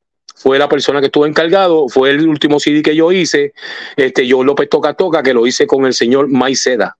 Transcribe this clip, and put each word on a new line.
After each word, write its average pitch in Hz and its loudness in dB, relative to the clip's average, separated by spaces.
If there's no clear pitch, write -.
Fue 135 0
la 143 0
persona 143 0
que 139 0
estuvo 147 0
encargado, 165 0
fue 131 2
el 151 2
último 147 0
C 147 -2
D 151 2
que 156 0
yo 165 2
hice, 147 -2
este, 131 0
Joe 131 2
López 143 0
Toca 147 -2
Toca, 165 -2
que 131 0
lo 117 2
hice 139 0
con 135 0
el 123 0
señor 131 0
Mike 127 -2
Seda. 113 -2